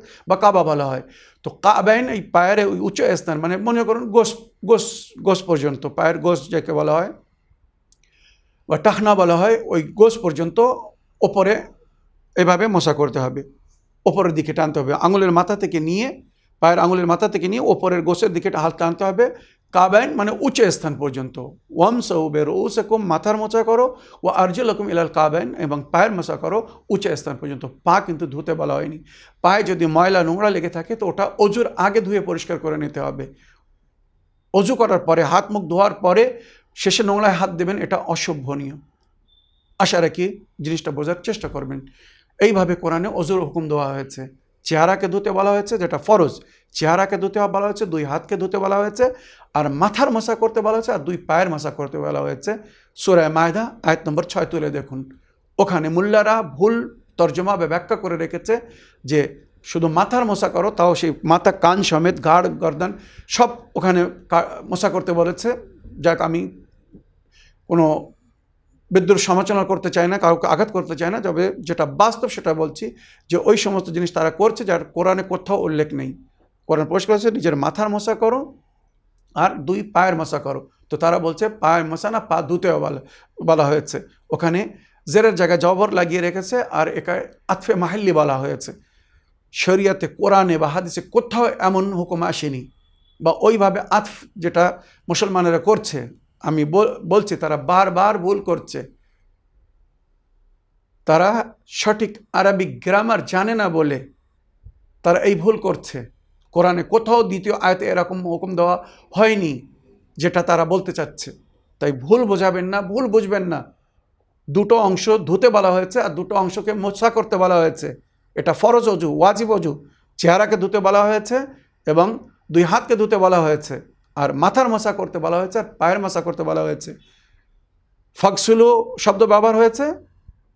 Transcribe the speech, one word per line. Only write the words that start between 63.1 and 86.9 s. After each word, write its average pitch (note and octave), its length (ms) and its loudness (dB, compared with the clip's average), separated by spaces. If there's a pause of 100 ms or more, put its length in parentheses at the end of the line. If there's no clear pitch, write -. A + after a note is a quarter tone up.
সব A#3+ 220 2 (260)
ওখানে F3+ 300 2 (240)
কা-, E3+ 200 2 (140)
মোছা F#3 260 -2
করতে F3 220 -4
বলেছে। F3 460 -2 (420)
যাক, E3 220 0
আমি E3 200 -2 (1300)
কোনো D#3+ 460 0 (800)
বিদ্রুপ F3+ 260 4
সমালোচনা G3 460 0
করতে F3+ 260 -2
চাই F3 180 0
না, F#3+ 100 -2
কাউকে E3+ 300 2
আঘাত G#3 240 0
করতে E3 240 -6
চাই E3+ 160 -4
না, A3+ 80 -4
তবে F#3 400 -2
যেটা E3 260 -4
বাস্তব G#3+ 420 0
সেটা - 260 -4
বলছি D#3 420 -6 (340)
যে E3+ 80 0
ওই G#3 200 4
সমস্ত G3 320 -2
জিনিস E3+ 240 -4
তারা D#3+ 180 0
করছে A3 340 0
যার E3+ 200 0
কোরআনে F#3 380 0
কোথাও F#3 340 -4
উল্লেখ D3+ 360 -2
নেই। C3 300 -10 (440)
কোরআন D#3 200 0
পরিষ্কার F#3+ 280 0
আছে, A3 160 0
"নিজের E3+ 240 0
মাথার G3+ 340 -2
মোছা G#3 260 -2
করো B3 420 -2 (800)
আর E3+ 200 2
দুই F#3 280 -4
পায়ের F3+ 320 0
মোছা D#3 240 -4
করো।" C3+ 300 -10 (200)
তো D3+ 80 -6
তারা E3+ 220 2
বলছে F3 300 -2
পায়ের E3 360 2
মোছা D#3+ 260 -6
না, A3+ 80 -2
পা E3+ 220 -2
ধুতেও E3 380 0
বলা, D3 220 -6 (440)
বলা D#3+ 200 4
হয়েছে। D3 360 -2 (280)
ওখানে E3+ 480 -2 (360)
জেরের G#3+ 220 4
জায়গায় F3 240 2
জবর F#3+ 320 2
লাগিয়ে F3+ 300 0
রেখেছে F#3 420 -2
আর D#3+ 240 -2
একা F3 340 -4 (260)